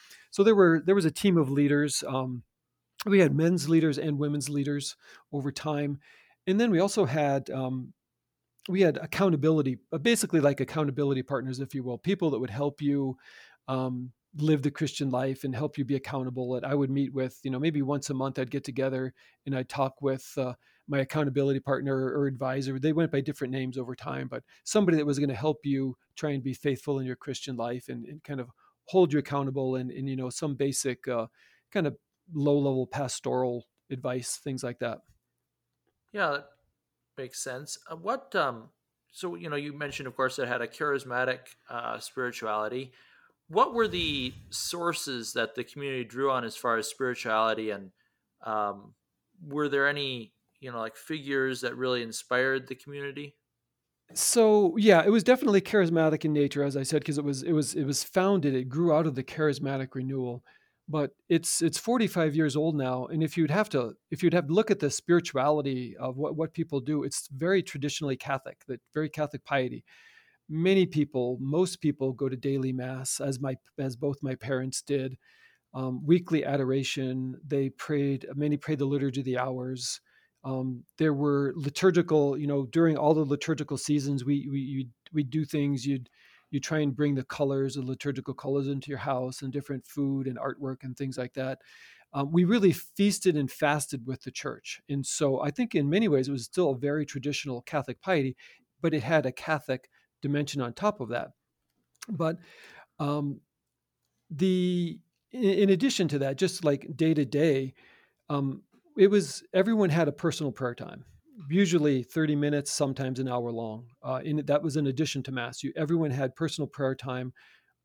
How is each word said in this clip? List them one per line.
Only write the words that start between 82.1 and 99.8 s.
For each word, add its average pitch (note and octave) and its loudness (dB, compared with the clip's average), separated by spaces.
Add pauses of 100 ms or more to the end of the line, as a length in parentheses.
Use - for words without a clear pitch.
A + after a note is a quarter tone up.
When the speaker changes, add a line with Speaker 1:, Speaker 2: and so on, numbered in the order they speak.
Speaker 1:
you D3 -2
know, C#3+ 0
during D#3+ 4
all D3 4
the D#3 4
liturgical C#3+ -2
seasons, C#3 0
we, C#3 0
we, C#3 -2
you, C3+ -4 (280)
we D3+ 0
do D3 -2
things. C#3+ 0
You'd, C3+ -2 (440)
you C#3 0
try D#3 -2
and C#3+ 0
bring D3 2
the C3 -2
colors, C3+ -2
the C#3 -6
liturgical C3 -6
colors C#3 -2
into C#3 -4
your C#3 -6
house B2+ -4
and C3+ -6
different C3+ -6
food C3+ -2
and A#2+ -6
artwork C3+ -6
and B2+ -10
things C3+ -6
like B2 -6
that. C3 -4 (540)
Um, C#3 -2
we F3 6
really G3 6
feasted G3 2
and C#3 0
fasted C#3+ -2
with C3 -6
the C3 -12
church. - -10
And C#3 -2
so C3+ 0
I C#3+ -2
think A#3+ -2
in C#3+ 2
many G#3+ 4
ways C#3 4
it C#3+ -2
was B2 -4
still F3 2
a B2+ -2
very C#3+ -2
traditional C#3 -6
Catholic C3 -6
piety, C#3+ 0 (440)
but D#3 0
it C#3+ 0
had C3+ 2
a B2 -2
Catholic - -4 (320)